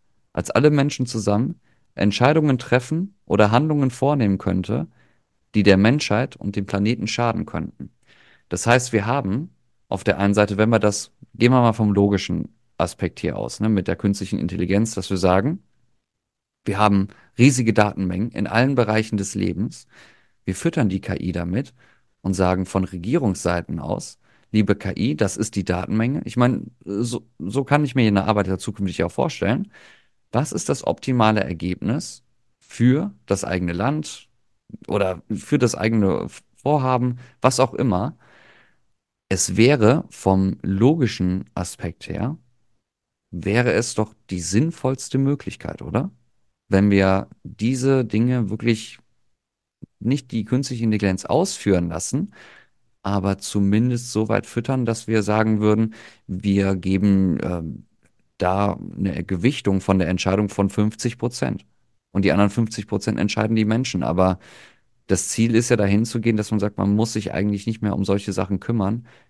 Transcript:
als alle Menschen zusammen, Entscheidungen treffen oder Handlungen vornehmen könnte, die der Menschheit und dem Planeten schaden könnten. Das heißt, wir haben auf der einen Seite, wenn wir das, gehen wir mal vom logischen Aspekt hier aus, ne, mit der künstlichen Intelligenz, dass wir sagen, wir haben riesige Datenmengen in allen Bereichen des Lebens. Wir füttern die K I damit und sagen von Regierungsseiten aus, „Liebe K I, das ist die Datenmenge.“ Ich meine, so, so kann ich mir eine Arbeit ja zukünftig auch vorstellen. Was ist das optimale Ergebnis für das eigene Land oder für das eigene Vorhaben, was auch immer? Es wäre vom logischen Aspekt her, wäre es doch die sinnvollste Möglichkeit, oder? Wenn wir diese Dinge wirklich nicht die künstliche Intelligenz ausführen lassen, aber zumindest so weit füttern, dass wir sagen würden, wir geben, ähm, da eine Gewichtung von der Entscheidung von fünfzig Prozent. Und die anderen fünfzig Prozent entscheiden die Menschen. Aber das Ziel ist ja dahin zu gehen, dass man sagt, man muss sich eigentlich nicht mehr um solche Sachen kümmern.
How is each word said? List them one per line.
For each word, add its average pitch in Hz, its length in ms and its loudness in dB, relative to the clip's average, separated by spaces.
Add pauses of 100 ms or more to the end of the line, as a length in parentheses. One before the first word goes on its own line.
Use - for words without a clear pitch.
(340)
als - 180 -4
alle 143 180 4
Menschen 143 380 0
zusammen, 110 520 -2 (360)
Entscheidungen 135 640 2
treffen 156 560 -2 (100)
oder 104 240 4
Handlungen 143 400 2
vornehmen 123 480 2
könnte, 98 500 -2 (680)
die 104 80 4
der 95 140 8
Menschheit 117 580 2
und 101 200 -8
dem 98 120 -4
Planeten 104 400 -2
schaden 113 380 -2
könnten. - 440 -10 (600)
Das - 180 -4
heißt, 123 260 4
wir 104 140 0
haben 123 420 -2 (380)
auf - 160 -4
der 101 160 0
einen 101 140 2
Seite, 101 240 2
wenn 107 120 4
wir 117 100 4
das, 101 340 -2 (200)
gehen 123 200 4
wir 127 80 6
mal 117 120 4
vom 107 200 2
logischen 98 560 2 (280)
Aspekt - 440 -4
hier 71 160 -4
aus, 53 240 -8
ne, 110 80 0
mit 101 180 0
der 87 80 0
künstlichen 98 420 -4
Intelligenz, 92 560 -2
dass 95 160 -8
wir 95 80 -2
sagen, 98 460 2 (1000)
wir 104 120 -2
haben 101 300 4 (320)
riesige 123 340 6
Datenmengen 98 580 0
in - 140 -4
allen 131 300 2
Bereichen 110 420 0
des 98 160 -4
Lebens. 95 540 -4 (560)
Wir 92 100 -2
füttern 151 360 0
die 95 120 -2
K 90 140 -6
I 90 160 -4
damit 87 420 -4 (480)
und 95 120 -2
sagen 92 340 2
von 95 160 0
Regierungsseiten 90 960 -2
aus, - 400 -8 (320)
„Liebe 104 240 2
K 101 200 -8
I, 131 200 -2
das 104 220 -2
ist - 180 -4
die 98 80 -2
Datenmenge.“ 110 640 -2
Ich 110 120 -10
meine, 123 280 2 (180)
so, 113 440 -6 (120)
so 104 240 -4
kann 147 200 0
ich 123 120 -4
mir 120 120 2
eine 101 180 2
Arbeit 104 220 0
ja 92 120 -2
zukünftig 95 440 -6
auch 87 80 -4
vorstellen. 131 600 -4 (600)
Was 135 200 -2
ist - 180 -8
das 147 160 -4
optimale 110 560 0
Ergebnis 90 800 -6 (360)
für 139 540 0 (120)
das - 200 -2
eigene 90 280 -2
Land 135 540 -4 (600)
oder 95 360 -2 (100)
für - 240 -2
das 120 160 2
eigene 101 540 0 (300)
Vorhaben, 127 640 -2 (220)
was 131 200 2
auch 131 120 0
immer? 107 440 -2 (1120)
Es 92 260 -2
wäre 120 540 4
vom 95 520 0
logischen 98 920 0
Aspekt - 560 -8
her, 139 280 -6 (920)
wäre 101 400 0
es 104 220 0
doch 107 200 -2 (160)
die 90 120 -6
sinnvollste 131 760 -2
Möglichkeit, 135 640 -4
oder? 123 300 -4 (580)
Wenn 101 220 4
wir 95 360 4 (160)
diese 131 600 0
Dinge 117 460 -2
wirklich 110 500 -4 (1000)
nicht 131 320 -4
die 113 120 -4
künstliche 127 400 -4
Intelligenz 104 400 0
ausführen 101 640 0
lassen, 131 460 -6 (680)
aber 98 360 0
zumindest 110 720 0
so 110 160 0
weit 107 180 0
füttern, 127 400 -4
dass 113 220 -4
wir 110 160 2
sagen 107 380 2
würden, 107 320 2 (340)
wir 98 480 0
geben, 95 640 2
ähm, 82 440 -6 (520)
da 95 400 0 (200)
eine 85 260 -2
Gewichtung 95 580 0
von 95 160 2
der 87 120 0
Entscheidung 95 400 2
von 101 200 0
fünfzig 107 480 -2
Prozent. 123 480 -4 (460)
Und 98 120 0
die 95 80 4
anderen 101 200 4
fünfzig 110 360 -4
Prozent 104 320 -2
entscheiden 110 360 0
die 110 100 2
Menschen. 110 380 -2
Aber 90 340 2 (680)
das - 220 0
Ziel 113 260 2
ist 120 140 2
ja 123 60 2
dahin 104 300 2
zu 117 160 -6
gehen, 110 160 0
dass 107 140 -4
man 107 80 0
sagt, 101 180 -4
man 101 180 0
muss 104 180 0
sich 104 200 -6
eigentlich 101 320 -2
nicht 113 160 -4
mehr 104 140 -2
um 95 100 -2
solche 101 280 -2
Sachen 95 260 -2
kümmern. 113 480 -4 (220)